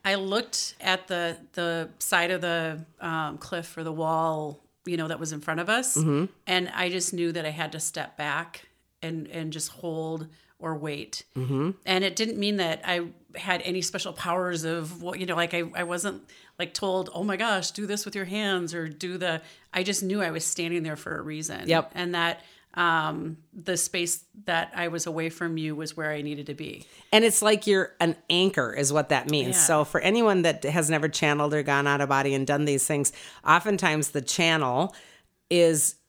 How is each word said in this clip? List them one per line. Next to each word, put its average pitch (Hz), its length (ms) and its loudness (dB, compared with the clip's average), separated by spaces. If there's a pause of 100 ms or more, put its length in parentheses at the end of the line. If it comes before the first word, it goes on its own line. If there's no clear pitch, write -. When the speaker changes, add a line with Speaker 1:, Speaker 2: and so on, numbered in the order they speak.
Speaker 1:
I 196 120 2
looked 196 600 -2
at 185 300 0
the, 170 300 -2 (160)
the 165 340 -2 (100)
side 175 320 2
of 180 120 0
the, 160 420 -2 (160)
um, 156 380 -4
cliff - 400 -8
or 160 40 -6
the 160 100 -4
wall, 160 680 0 (240)
you 175 140 -2
know, 160 100 -2
that 160 100 -4
was 156 140 -6
in 147 80 -8
front 160 180 -4
of 175 120 -2
us, 247 260 2
Speaker 2:
Mm-hmm. 156 300 4 (200)
Speaker 1:
and 180 280 0
I 180 160 0
just 180 240 -2
knew 170 180 0
that 160 140 -4
I - 20 -4
had 156 240 -6
to 160 80 -8
step - 380 -6
back 151 500 -6 (320)
and, 165 280 -6
and 160 260 -8
just 156 160 -6
hold 160 560 -6 (320)
or 160 180 -6
wait. 147 480 -8 (100)
Speaker 2:
Mm-hmm. 135 360 0 (160)
Speaker 1:
And 185 180 2
it 185 100 0
didn't 226 240 -2
mean 202 200 0
that 165 260 -2
I 175 220 0 (300)
had 180 260 -2
any 180 180 -4
special 180 320 -4
powers 175 520 -2
of 165 380 -6
what, 180 160 -6
you 185 60 -6
know, 175 120 -2
like, 170 180 0
I, 175 80 0 (120)
I 175 100 -2
wasn't, 175 400 -4 (340)
like, 165 160 -6
told, 185 400 -2
"Oh 175 100 -4
my 196 140 -2
gosh, 208 320 0
do 208 160 -8
this 208 180 -4
with 202 100 -10
your 190 120 -6
hands," 185 480 -2
or 165 120 -4
do 180 300 -8
the, 170 240 -2 (320)
I 185 100 0
just 196 200 -2
knew 196 180 0
I 170 100 0
was 160 140 -4
standing 170 380 -2
there 156 140 -6
for 156 220 -8
a - 40 -6
reason. 156 480 -8
Speaker 2:
Yep. 165 240 0
Speaker 1:
And 175 200 -4
that, 170 280 0 (320)
um, 160 600 0 (160)
the 180 240 -4
space 175 480 -2 (220)
that 165 280 0
I 175 140 -2
was 165 180 -4
away 165 240 -2
from 165 260 -4
you 156 200 -4
was 156 200 -8
where 156 140 -4
I 147 120 -4
needed 147 240 -6
to 147 80 -8
be. - 300 -12 (280)
Speaker 2:
And 220 120 8
it's 220 160 4
like 214 280 4
you're 190 320 4
an 170 160 4 (120)
anchor 170 440 2
is 139 200 0
what 147 180 2
that 139 200 2
means. 131 240 2
Speaker 1:
Yeah. - 80 6
Speaker 2:
So 160 220 4
for - 160 0
anyone 202 420 6
that 160 220 2
has 151 260 2
never 156 180 2
channeled 147 460 2
or 151 80 2
gone 139 240 2
out 143 140 4
of 139 80 2
body 139 260 2
and 135 100 0
done 143 200 2
these 143 200 2
things, 143 280 0 (340)
oftentimes 170 640 4
the 143 120 -2
channel 160 720 2 (580)
is, 165 460 6 (120)